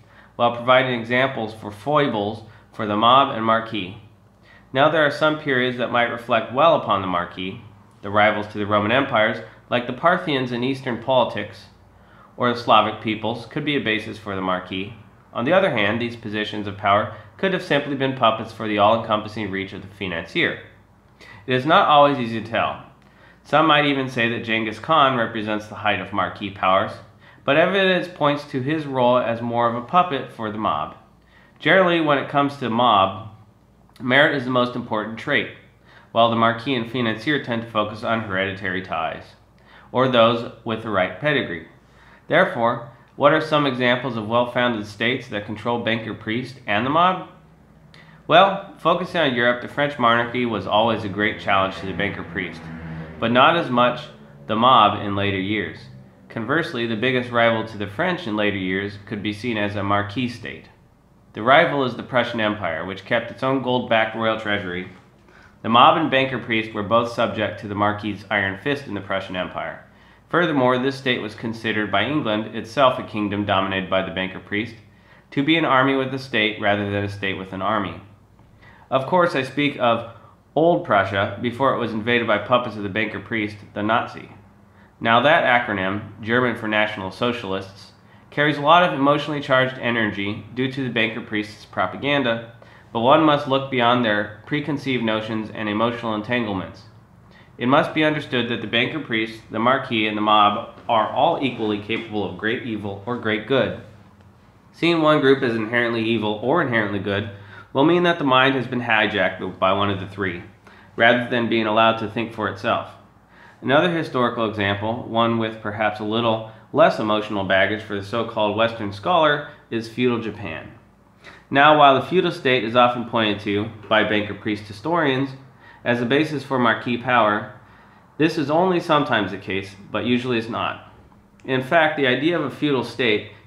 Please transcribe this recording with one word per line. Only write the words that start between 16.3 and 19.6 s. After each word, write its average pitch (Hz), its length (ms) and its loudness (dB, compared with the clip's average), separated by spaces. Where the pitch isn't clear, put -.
of 101 120 -10
power 104 360 2
could 196 160 -2
have 180 100 -4
simply 143 320 0
been 131 220 -2
puppets 113 360 0
for 110 140 -8
the 104 120 0
all-encompassing 107 720 2
reach 98 240 -6